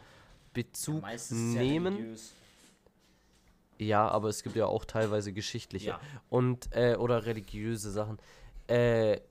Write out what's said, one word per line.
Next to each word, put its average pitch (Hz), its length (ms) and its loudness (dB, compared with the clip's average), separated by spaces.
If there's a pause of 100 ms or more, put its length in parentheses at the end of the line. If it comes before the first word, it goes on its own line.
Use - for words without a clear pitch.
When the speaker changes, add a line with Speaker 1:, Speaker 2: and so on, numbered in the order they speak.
(520)
Speaker 1:
Bezug 135 440 -6
Speaker 2:
Ja, 156 60 -4
meistens 113 360 -6
ist 117 100 0
es 117 60 0
ja 117 80 2
Speaker 1:
nehmen. 165 320 2
Speaker 2:
religiös. - 380 -10 (1500)
Speaker 1:
Ja, 107 300 4
aber 107 200 2
es - 140 -4
gibt 110 140 -6
ja 107 100 4
auch 101 180 0
teilweise 107 480 0
geschichtliche 104 580 -8
Speaker 2:
Ja. 90 100 -8 (280)
Speaker 1:
und, 123 480 0
äh, 120 200 6
oder 117 280 2
religiöse 107 680 -4
Sachen. 107 280 -4 (480)
Äh, 117 540 4 (100)